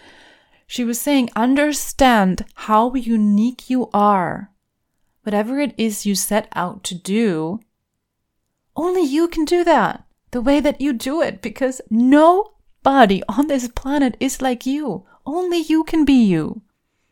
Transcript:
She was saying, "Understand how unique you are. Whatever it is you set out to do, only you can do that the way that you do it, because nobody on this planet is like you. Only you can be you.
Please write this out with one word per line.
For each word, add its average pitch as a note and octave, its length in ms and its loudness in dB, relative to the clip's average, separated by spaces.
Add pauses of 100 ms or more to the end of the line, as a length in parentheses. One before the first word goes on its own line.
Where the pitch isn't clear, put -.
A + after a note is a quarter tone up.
(680)
She - 180 -6
was A#3 160 -4
saying, C#4 340 0
"Understand B3+ 1120 0 (100)
how A3 400 0
unique A3 760 0
you B3+ 240 -2
are. G3+ 580 0 (720)
Whatever G#3+ 380 -2
it C#4 180 -4
is A3 260 -2
you G3+ 100 0
set - 400 -4
out - 300 -8
to F#3 100 -10
do, F#3+ 640 -2 (1160)
only F4+ 260 -2
you D#4 260 0
can E4 160 -2
do F4 200 0
that C4+ 420 0 (240)
the B3 120 -6
way C#4 180 2
that C#4+ 200 -2
you C#4 120 -2
do C4+ 300 -4
it, - 180 -6
because B3+ 400 -6 (100)
nobody C4+ 1400 4
on A#3 180 -2
this C4+ 220 -2
planet C4+ 520 -2
is C4+ 220 -4
like B3+ 240 -4
you. C4+ 400 -6 (180)
Only F4 340 -4
you D#4+ 260 0
can D#4+ 200 0
be C4 180 6
you. F3 380 0 (520)